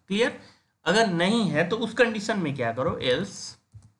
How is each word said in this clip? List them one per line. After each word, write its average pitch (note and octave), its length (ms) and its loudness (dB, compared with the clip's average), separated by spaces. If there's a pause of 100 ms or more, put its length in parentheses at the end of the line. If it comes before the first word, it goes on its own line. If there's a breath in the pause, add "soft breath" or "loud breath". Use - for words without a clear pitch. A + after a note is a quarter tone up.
क्लियर? A3+ 320 0 (460 loud breath)
अगर G#3+ 240 4
नहीं F#3 400 2
है D#3 200 0
तो A3+ 80 -2
उस A#3 160 -4
कंडीशन A3 460 0
में C#3+ 160 -2
क्या A#2 180 -2
करो, B2+ 320 -2
else C#3+ 320 0 (640)